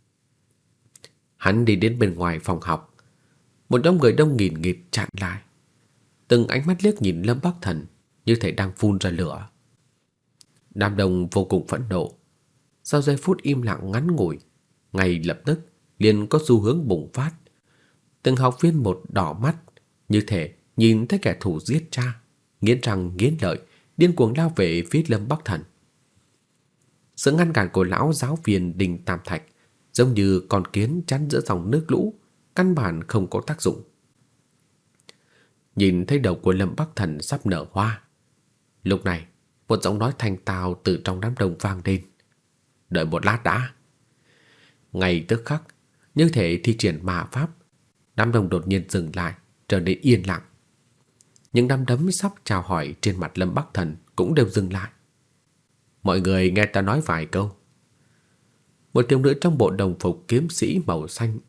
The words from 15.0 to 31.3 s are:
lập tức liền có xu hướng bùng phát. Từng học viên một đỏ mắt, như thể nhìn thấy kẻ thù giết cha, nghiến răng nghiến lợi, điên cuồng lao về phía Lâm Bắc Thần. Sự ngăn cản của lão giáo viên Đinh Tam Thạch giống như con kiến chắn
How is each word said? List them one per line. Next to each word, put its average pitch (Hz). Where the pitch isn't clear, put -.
lập 82
tức 160
liền 104
có 156
xu 117
hướng 131
bùng 82
phát. 147
Từng 131
học 127
viên 165
một 95
đỏ 85
mắt, 120
như 104
thể 85
nhìn 113
thấy 202
kẻ 92
thù 80
giết 160
cha, 123
nghiến 120
răng 90
nghiến 127
lợi, 87
điên 175
cuồng 120
lao 160
về 87
phía 156
Lâm 107
Bắc 147
Thần. 82
Sự -
ngăn 165
cản 98
của 95
lão 95
giáo 139
viên 90
Đinh 87
Tam 90
Thạch 82
giống 127
như 98
con 95
kiến 139
chắn 143